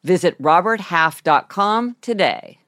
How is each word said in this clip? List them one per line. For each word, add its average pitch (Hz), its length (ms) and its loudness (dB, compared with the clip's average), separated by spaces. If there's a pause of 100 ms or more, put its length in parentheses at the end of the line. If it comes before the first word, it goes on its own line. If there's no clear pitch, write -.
Visit 175 340 0
robert 180 420 2
half 165 440 -2
dot 151 240 2
com 220 540 -2
today. 143 640 -4